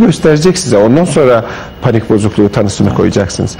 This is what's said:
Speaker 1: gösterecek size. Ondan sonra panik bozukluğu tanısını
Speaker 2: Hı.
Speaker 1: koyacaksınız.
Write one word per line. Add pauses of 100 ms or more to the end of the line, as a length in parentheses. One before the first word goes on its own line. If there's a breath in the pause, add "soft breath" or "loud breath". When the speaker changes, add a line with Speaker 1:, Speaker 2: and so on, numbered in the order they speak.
Speaker 1:
gösterecek
size.
Ondan
sonra (380 loud breath)
panik
bozukluğu
tanısını
Speaker 2:
Hı.
Speaker 1:
koyacaksınız.